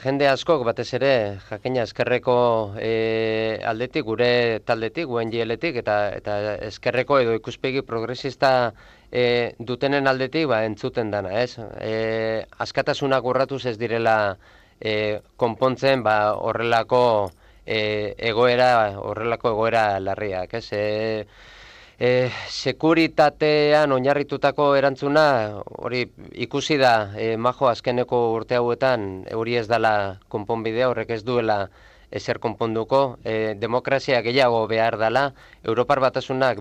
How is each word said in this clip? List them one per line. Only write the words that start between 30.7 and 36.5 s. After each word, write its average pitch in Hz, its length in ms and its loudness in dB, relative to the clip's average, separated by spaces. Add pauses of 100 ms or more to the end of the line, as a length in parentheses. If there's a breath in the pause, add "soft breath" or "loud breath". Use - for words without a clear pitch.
horrek 113 300 -4
ez - 100 -14
duela 110 380 0 (440 soft breath)
ezer - 300 -6
konponduko, 113 800 -2
e, 110 320 -4
demokrazia 123 720 -2
gehiago 120 420 2
behar 110 300 0
dala, 123 380 0 (280 loud breath)
Europar 120 380 0
Batasunak 131 600 0